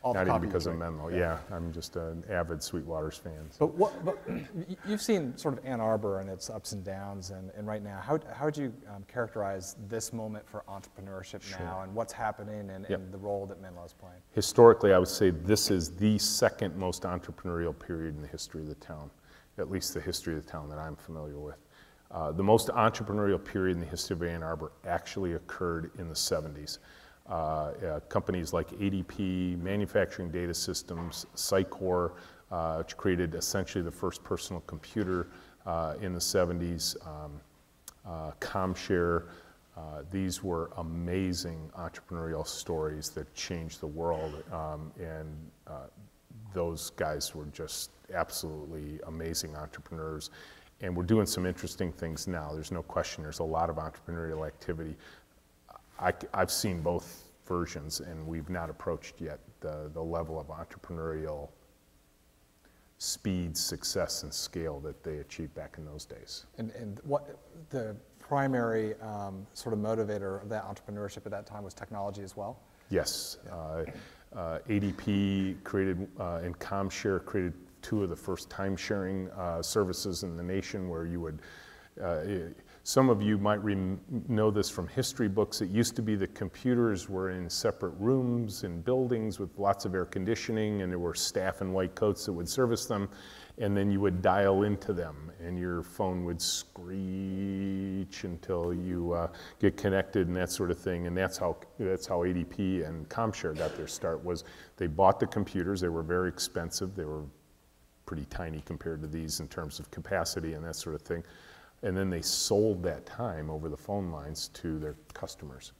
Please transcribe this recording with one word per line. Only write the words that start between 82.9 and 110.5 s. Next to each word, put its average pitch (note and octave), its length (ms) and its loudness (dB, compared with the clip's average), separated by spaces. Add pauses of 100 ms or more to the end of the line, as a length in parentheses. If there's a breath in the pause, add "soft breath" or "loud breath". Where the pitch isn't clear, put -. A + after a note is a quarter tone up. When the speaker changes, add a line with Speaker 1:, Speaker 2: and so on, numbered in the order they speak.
Speaker 2:
of G#2 140 8
you G#2 160 4
might G#2 260 4
rem-, F#2+ 360 2 (280)
know A2 220 6
this G2+ 180 4
from F2 200 -4
history A#2+ 400 0
books. G2+ 320 2
It F#2+ 100 2
used A2 260 4
to A#2 60 0
be G#2+ 140 2
the F#2+ 120 2
computers A2+ 800 2
were F#2+ 220 0
in F2+ 180 -4
separate F#2 500 0
rooms A#2+ 640 2
and E2+ 200 -4
buildings A#2+ 540 2
with F#2+ 180 -6
lots G2 280 4
of F#2+ 100 0
air F#2 100 2
conditioning, G#2+ 800 0
and F2+ 80 0
there F2+ 80 0
were F2 160 0
staff - 480 0
in F#2 100 0
white F#2 220 2
coats G#2 320 2
that G#2 60 0
would E2+ 160 -2
service A#2 380 4
them, G2+ 220 0 (500 loud breath)
and G2+ 180 4
then G2+ 140 6
you G2 100 6
would F#2 200 4
dial G2 440 8
into G#2 280 0
them, D#2+ 480 -4
and F2 180 -4
your F2 240 0
phone F#2 420 0
would F2 180 -2
screech F#2+ 1800 -2
until F2 500 -2
you, F2 380 0
uh, E2+ 160 2 (300 loud breath)
get G2 180 6
connected F#2+ 520 4
and F2+ 80 0
that F2+ 140 2
sort F2+ 200 0
of E2+ 80 2
thing. F2 280 -2
And F2 100 -2
that's F#2 220 2
how, F2 180 2 (220)
that's F#2 280 0
how F2 180 2
A F#2 80 4
D F2 120 2
P F#2 380 0
and D#2 260 -6
Comshare G2 480 -2
got D#2 200 -2
their D#2 120 -6
start, E2 360 -2
was F2 200 -2 (320 loud breath)
they F2+ 100 0
bought F#2 320 8
the A2+ 80 6
computers. F#2+ 540 0
They F2+ 80 2
were E2 140 0
very F2+ 260 2
expensive. F2 640 -4
They F#2 100 -4
were D2+ 180 -6 (840)
pretty D2+ 220 -6
tiny D#2+ 340 -4
compared D#2+ 400 -6
to D#2 80 -6
these D#2+ 320 -4
in D#2 80 -6
terms D#2+ 320 -6
of D2+ 100 -12
capacity E2 640 -2